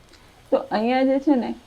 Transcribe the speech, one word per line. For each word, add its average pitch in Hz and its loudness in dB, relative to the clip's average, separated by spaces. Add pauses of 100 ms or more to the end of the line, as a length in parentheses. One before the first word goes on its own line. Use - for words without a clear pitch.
(520)
તો 269 2
અહીંયા 247 0
જે 269 2
છે 285 2
ને 233 -4 (120)